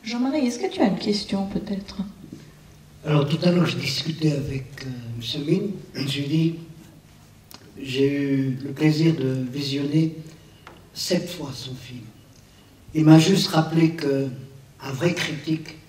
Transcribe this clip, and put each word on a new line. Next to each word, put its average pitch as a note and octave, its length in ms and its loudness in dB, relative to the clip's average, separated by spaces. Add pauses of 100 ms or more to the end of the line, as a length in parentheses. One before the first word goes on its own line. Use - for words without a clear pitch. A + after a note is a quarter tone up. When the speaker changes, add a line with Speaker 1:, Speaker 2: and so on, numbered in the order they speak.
Speaker 1:
Jean-Marie, B3+ 440 0
est-ce - 120 -4
que F#4+ 120 -4
tu F4 100 -2
as A#3+ 60 6
une F3 100 0
question G3+ 500 -2
peut-être ? G3 500 -6 (1080)
Speaker 2:
Alors D3 220 4
tout E3 160 0
à F3 80 6
l'heure, F3 140 4
je - 120 -2
discutais D#3 540 -2
avec, C3+ 340 -4 (180)
euh, C3 60 -10 (280)
monsieur D3 220 -8
Min. F#3 280 0 (260)
Je C#3 260 -4
lui C#3+ 80 -4
dis, D#3+ 280 2 (1300)
j'ai C3+ 260 2
eu C#3 560 0
le C3+ 80 -8
plaisir D#3 440 4
de C3 360 -2
visionner C#3+ 640 0 (760)
sept - 360 -4
fois C#3 240 -10
son C3 200 -12
film. B2 280 -14 (920)
Il D#3 120 2
m'a D#3+ 140 12
juste F#3+ 300 4
rappelé D#3+ 420 4
qu'un C3+ 1000 -6
vrai E3+ 200 0
critique D#3 640 -6 (120)